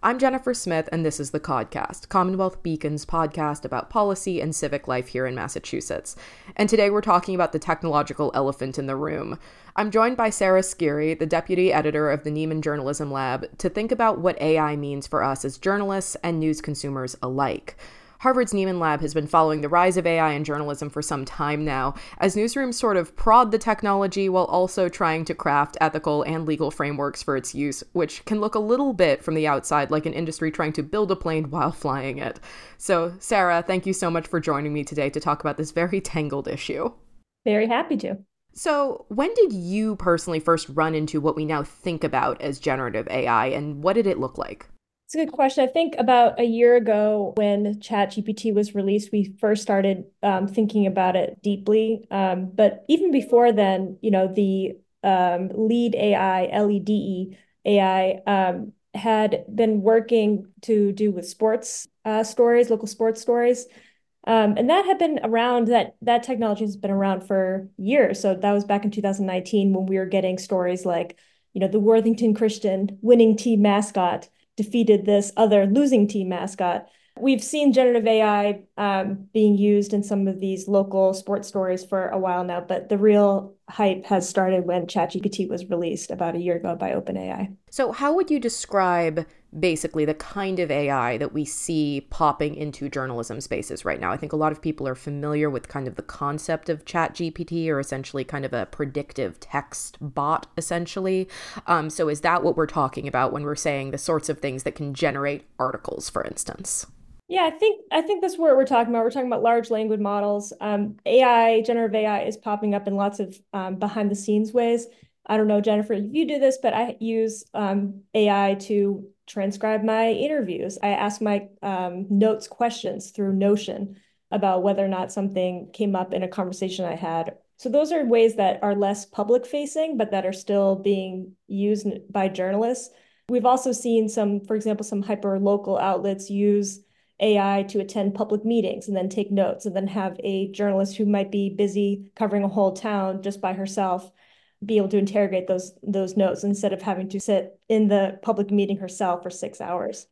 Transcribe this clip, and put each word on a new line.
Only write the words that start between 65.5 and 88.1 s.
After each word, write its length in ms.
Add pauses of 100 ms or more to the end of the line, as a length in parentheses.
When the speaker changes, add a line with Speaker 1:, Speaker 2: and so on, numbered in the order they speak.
Speaker 2:
that, 320
that 220
technology 420
has 100
been 160
around 300
for 560
years. 420
So 160
that 160
was 140
back 180
in 80
two 100
thousand 240
nineteen 460
when 140
we 140
were 60
getting 320
stories 480
like, 320 (360)
you 80
know, 80
the 100
Worthington 540
Christian 680
winning 360
team 240
mascot 680 (300)
defeated 480
this 320
other 300
losing 400
team 220
mascot. 580 (320)
We've 240
seen 300
generative 340
A 160
I, 360 (180)
um, 540
being 240
used 380
in 100
some 240
of 120
these 280
local 460
sports 340
stories 360
for 260
a 80
while 260
now, 180
but 280
the 80
real 580 (140)
hype 360
has 220
started 380
when 220
Chat 240
G 80
P 100
T 160
was 200
released 440
about 260
a 40
year 160
ago 200
by 180
open 240
A 140
I. 180 (200)
Speaker 1:
So 220
how 220